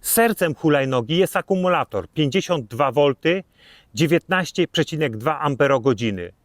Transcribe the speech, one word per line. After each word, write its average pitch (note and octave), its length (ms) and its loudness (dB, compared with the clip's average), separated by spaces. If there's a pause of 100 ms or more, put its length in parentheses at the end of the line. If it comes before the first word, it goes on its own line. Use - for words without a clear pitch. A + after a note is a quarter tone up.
Sercem G#3 540 0
hulajnogi C3+ 600 0
jest F#3 200 0
akumulator, F3 720 -2
pięćdziesiąt D#3 580 -2
dwa B2 260 -2
wolty, D3 520 0 (500)
dziewiętnaście E3 720 0
przecinek D3+ 480 -4
dwa C#3+ 220 -4
amperogodziny A#2+ 920 0 (120)